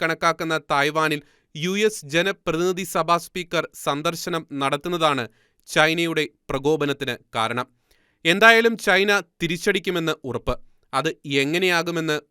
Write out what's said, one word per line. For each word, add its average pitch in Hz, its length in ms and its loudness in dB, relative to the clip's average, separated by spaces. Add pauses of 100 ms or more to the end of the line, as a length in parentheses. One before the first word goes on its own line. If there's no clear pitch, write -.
കണക്കാക്കുന്ന 160 560 0
തായ്വാനിൽ 151 640 0 (340)
യു 175 220 -2
എസ് 214 280 0
ജനപ്രതിനിധി 175 800 0
സഭാ 170 340 0
സ്പീക്കർ 170 560 -4
സന്ദർശനം 160 800 -4
നടത്തുന്നതാണ് 143 760 -2 (400)
ചൈനയുടെ 160 640 0 (200)
പ്രകോപനത്തിന് 139 680 -2 (180)
കാരണം. 117 320 -2 (580)
എന്തായാലും 226 520 6
ചൈന 202 420 2
തിരിച്ചടിക്കുമെന്ന് 175 920 -2 (120)
ഉറപ്പ്. 120 360 -6 (340)
അത് 143 220 -2 (100)
എങ്ങനെയാകുമെന്ന് 165 1040 0